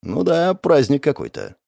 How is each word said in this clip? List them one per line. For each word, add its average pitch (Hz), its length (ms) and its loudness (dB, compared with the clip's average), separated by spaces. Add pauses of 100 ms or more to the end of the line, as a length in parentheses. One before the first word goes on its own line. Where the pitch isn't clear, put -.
Ну 90 180 -4
да, 180 320 2
праздник 143 500 2
какой-то. 101 520 -4 (120)